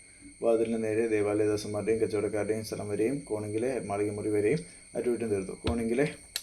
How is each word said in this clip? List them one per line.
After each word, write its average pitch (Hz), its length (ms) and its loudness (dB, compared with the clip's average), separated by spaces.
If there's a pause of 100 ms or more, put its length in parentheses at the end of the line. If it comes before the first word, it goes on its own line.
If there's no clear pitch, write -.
(400)
വാതിലിന് 117 420 2
നേരെ 110 260 2
ദേവാലയദാസന്മാരുടെയും 104 920 2
കച്ചവടക്കാരുടെയും 104 640 0
സ്ഥലം 104 240 -8
വരെയും 110 320 0
കോണിങ്കിലെ 110 520 -2 (140)
മാളികമുറി 104 440 -2
വരെയും 107 320 4 (320)
അറ്റകുറ്റം 117 360 0
തീർത്തു. 98 320 -2
കോണിങ്കിലെ 117 440 2 (360)